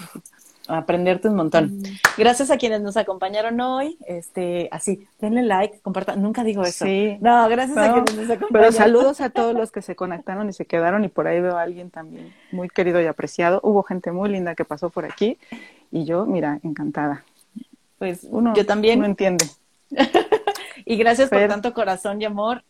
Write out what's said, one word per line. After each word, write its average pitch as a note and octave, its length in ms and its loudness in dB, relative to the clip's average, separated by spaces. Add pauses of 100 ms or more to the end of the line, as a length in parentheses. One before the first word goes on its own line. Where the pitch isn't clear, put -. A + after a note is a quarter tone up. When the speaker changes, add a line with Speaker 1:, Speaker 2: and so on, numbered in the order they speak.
(680)
Speaker 1:
Aprenderte F3+ 600 0
un G#3+ 80 2
montón. E3 440 2
Speaker 2:
Mm. G3 40 -10 (340)
Speaker 1:
Gracias B3 340 4
a C#4 60 4
quienes A3 240 0
nos G3+ 160 -4
acompañaron G#3 640 -2
hoy. C4+ 440 -4
Este, F3 680 -6
así, F#3+ 360 -6 (120)
denle A3+ 240 0
like, G#3 380 0
compartan. F#3+ 400 -4
Nunca A3 220 -2
digo G3+ 200 0
eso. F3 220 -2
Speaker 2:
Sí. G3+ 360 0
Speaker 1:
No, A#3 280 6
gracias B3+ 280 0
a G#3+ 100 4
Speaker 2:
No, A3+ 60 4 (120)
Speaker 1:
quienes A3 100 -2
nos A3 120 -6
Speaker 2:
pero A#3 60 0 (120)
Speaker 1:
acompañaron. A3+ 280 6
Speaker 2:
saludos A#3 480 4
a C4 80 -2
todos A#3 260 0
los A3 160 -4
que G3+ 100 -8
se F3+ 140 -10
conectaron F#3+ 540 -6
y F#3+ 40 -10
se E3 120 -10
quedaron, F3 380 0
y F#3 60 -2
por D#3+ 180 -2
ahí E3+ 140 2
veo F3+ 160 -2
a E3+ 60 -2
alguien F3 260 -10
también E3 440 -18 (180)
muy F3+ 180 -6
querido F3 320 2
y E3 40 2
apreciado. F3 580 0
Hubo G3+ 200 4
gente F3+ 280 -6
muy F#3+ 180 -4
linda F3+ 260 -4
que E3 100 -4
pasó D3+ 240 -6
por E3 160 -6
aquí, G#3+ 320 -2 (540)
y D#3+ 140 -4
yo, E3+ 200 0
mira, D3+ 380 -2
encantada. D3 600 -6 (760)
Speaker 1:
Pues, F3+ 300 -8
Speaker 2:
Uno, A3+ 260 0
Speaker 1:
yo G3+ 100 4
también. G#3+ 340 4
Speaker 2:
uno G#3 80 0
entiende. F#3 380 0 (460)
Speaker 1:
<laughs> C#4 60 -8 (880)
Y A3+ 120 -2
gracias A#3 320 4
por G3+ 100 4
Speaker 2:
Fer. G3+ 100 4
Speaker 1:
tanto G#3 240 -2
corazón G3+ 480 -4
y G#3+ 40 -4
amor. G#3+ 440 -4